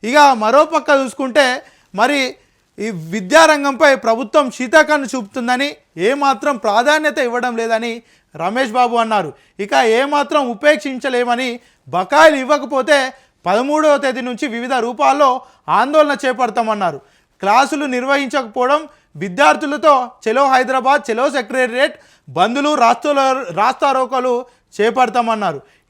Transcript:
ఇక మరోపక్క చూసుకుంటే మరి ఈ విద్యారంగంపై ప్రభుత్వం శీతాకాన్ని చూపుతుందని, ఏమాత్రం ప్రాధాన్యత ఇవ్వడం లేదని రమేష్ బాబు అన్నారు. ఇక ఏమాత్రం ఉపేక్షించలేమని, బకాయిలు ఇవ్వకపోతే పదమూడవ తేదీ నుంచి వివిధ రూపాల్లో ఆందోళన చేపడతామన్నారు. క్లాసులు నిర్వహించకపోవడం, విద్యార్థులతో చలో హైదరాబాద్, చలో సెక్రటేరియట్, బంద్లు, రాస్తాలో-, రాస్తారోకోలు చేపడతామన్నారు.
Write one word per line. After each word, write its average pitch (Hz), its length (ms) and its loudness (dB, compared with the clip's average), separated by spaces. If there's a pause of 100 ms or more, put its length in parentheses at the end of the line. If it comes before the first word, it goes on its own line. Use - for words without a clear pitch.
ఇక 240 140 2
మరోపక్క 285 720 4 (140)
చూసుకుంటే 262 580 0 (340)
మరి 254 400 0 (440)
ఈ 214 100 -6
విద్యారంగంపై 269 1040 2
ప్రభుత్వం 247 560 0
శీతాకాన్ని 294 640 2
చూపుతుందని, 254 600 -4 (220)
ఏమాత్రం 269 600 0
ప్రాధాన్యత 285 600 0
ఇవ్వడం 247 400 -4
లేదని 226 440 -4 (340)
రమేష్ 214 360 -4
బాబు 240 240 0
అన్నారు. 214 380 -2 (260)
ఇక 208 140 -6
ఏమాత్రం 277 760 0
ఉపేక్షించలేమని, 247 1120 -2 (280)
బకాయిలు 277 480 4
ఇవ్వకపోతే 262 760 0 (320)
పదమూడవ 285 520 2
తేదీ 262 240 -4
నుంచి 247 260 -6
వివిధ 240 260 -6
రూపాల్లో 262 680 0 (280)
ఆందోళన 285 460 2 (100)
చేపడతామన్నారు. 220 760 -2 (380)
క్లాసులు 269 460 0
నిర్వహించకపోవడం, 269 1000 -2 (280)
విద్యార్థులతో 277 960 0 (200)
చలో 269 180 2
హైదరాబాద్, 262 640 0
చలో 247 180 0
సెక్రటేరియట్, 254 680 -2 (300)
బంద్లు, 240 440 0
రాస్తాలో-, 262 840 0
రాస్తారోకోలు 254 880 0 (360)
చేపడతామన్నారు. 226 800 0 (280)